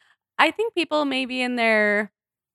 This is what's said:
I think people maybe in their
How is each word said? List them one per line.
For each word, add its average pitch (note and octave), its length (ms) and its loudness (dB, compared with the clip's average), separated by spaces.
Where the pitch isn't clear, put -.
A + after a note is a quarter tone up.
I D4+ 120 4
think A4 240 -4
people D4+ 300 0
maybe C4 380 -4
in B3 140 -2
their G#3+ 560 2